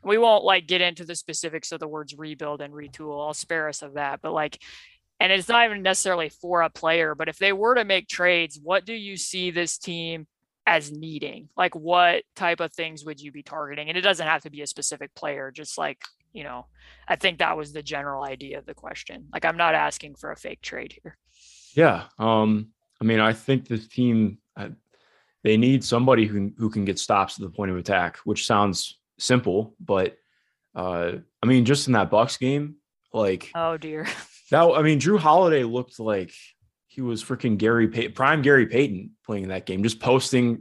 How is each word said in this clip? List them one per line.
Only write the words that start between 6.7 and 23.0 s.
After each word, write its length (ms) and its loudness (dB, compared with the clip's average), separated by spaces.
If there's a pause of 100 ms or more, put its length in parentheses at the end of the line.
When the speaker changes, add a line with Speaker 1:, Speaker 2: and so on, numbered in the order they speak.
Speaker 1:
but 120 -6
if 100 -8
they 140 2
were 240 2
to 80 4
make 240 0
trades, 560 0
what 220 0
do 80 -10
you 240 -12
see 340 -6
this 260 -4
team 500 -10 (400)
as 240 2
needing? 640 -12
Like, 180 0
what 480 2 (120)
type 240 -2
of 140 -6
things 300 -10
would 160 -14
you 120 -18
be 100 -20
targeting? 480 -12
And 80 -4
it 40 -4
doesn't 260 2
have 160 2
to 80 -14
be 100 -14
a 60 -12
specific 480 -10
player, 340 -8
just, 280 -14
like, 260 -6 (300)
you 100 -14
know, 240 -14 (400)
I 80 0
think 240 -2
that 180 0
was 160 -10
the 80 -12
general 420 -8
idea 360 -10
of 60 -18
the 100 -16
question. 580 -16
Like, 100 -6
I'm 140 0
not 180 4
asking 400 -4
for 160 -12
a 40 -12
fake 260 -14
trade 400 -12
here. 160 -20 (560)
Speaker 2:
Yeah. 300 4 (160)
Um, 540 2 (280)